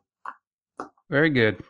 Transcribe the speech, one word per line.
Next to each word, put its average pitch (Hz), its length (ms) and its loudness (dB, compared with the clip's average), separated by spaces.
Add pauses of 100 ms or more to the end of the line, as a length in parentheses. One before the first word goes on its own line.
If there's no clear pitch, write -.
(1120)
Very 156 180 2
good. 113 400 2